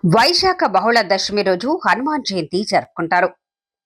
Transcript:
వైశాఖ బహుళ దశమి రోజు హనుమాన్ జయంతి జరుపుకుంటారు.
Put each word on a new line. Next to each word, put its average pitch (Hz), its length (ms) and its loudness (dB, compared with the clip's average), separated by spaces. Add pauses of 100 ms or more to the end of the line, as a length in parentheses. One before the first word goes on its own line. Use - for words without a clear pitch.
వైశాఖ 339 600 2
బహుళ 214 340 2
దశమి 196 420 -2
రోజు 196 460 -2
హనుమాన్ 262 340 0
జయంతి 185 480 -6
జరుపుకుంటారు. 175 580 0 (580)